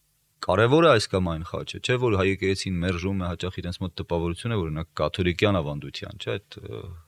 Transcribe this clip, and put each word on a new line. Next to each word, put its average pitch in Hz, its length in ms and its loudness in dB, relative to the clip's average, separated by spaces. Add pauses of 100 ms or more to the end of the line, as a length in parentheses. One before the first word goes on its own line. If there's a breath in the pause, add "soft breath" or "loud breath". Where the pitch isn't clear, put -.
(420)
կարևոր 120 440 6
է 160 40 8
այս 117 180 6
կամ 92 220 2
այն 80 160 -4
խաչը, - 340 -8
չէ՞, - 160 0
որ 123 200 2
հայ 95 100 4
եկեղեցին 95 500 0
մերժում 92 460 -2
է, 87 40 -2
հաճախ 87 320 -6
իրենց 90 220 -6
մոտ 92 160 -6
տպավորություն 85 580 -4
է, 110 60 0
որ, 82 80 -2
օրինակ, 78 260 -6
կաթոլիկյան 87 640 0
ավանդության, 73 600 -8
չէ՞, 113 140 -8
այդ, - 260 -12
ը, - 220 -12 (260)